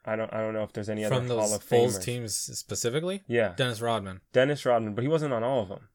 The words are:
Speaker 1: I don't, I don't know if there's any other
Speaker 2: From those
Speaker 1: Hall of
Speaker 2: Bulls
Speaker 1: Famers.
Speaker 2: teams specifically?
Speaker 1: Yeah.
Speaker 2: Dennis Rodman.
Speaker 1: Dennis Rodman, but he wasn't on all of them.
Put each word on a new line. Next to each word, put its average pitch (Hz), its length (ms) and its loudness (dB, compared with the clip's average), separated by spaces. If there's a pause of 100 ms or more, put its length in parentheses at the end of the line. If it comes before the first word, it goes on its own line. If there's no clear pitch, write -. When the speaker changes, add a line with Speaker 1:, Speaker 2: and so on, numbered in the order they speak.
Speaker 1:
I 110 120 -4
don't, 110 160 -4
I 110 60 -4
don't 110 160 -2
know 107 80 -2
if 104 100 -6
there's 104 160 -6
any 107 160 -2
other 127 120 2
Speaker 2:
From 123 120 -2
those 120 100 0
Speaker 1:
Hall 107 160 0
of - 140 -6
Speaker 2:
Bulls 120 300 4
Speaker 1:
Famers. 92 40 -6
Speaker 2:
teams 120 320 -6
specifically? 160 920 -4
Speaker 1:
Yeah. 110 300 2
Speaker 2:
Dennis 120 260 0
Rodman. 101 380 -2 (120)
Speaker 1:
Dennis 139 320 4
Rodman, 113 300 2
but 117 80 -2
he 139 60 0
wasn't 151 260 2
on 110 100 0
all 131 180 2
of 92 60 -4
them. - 260 -12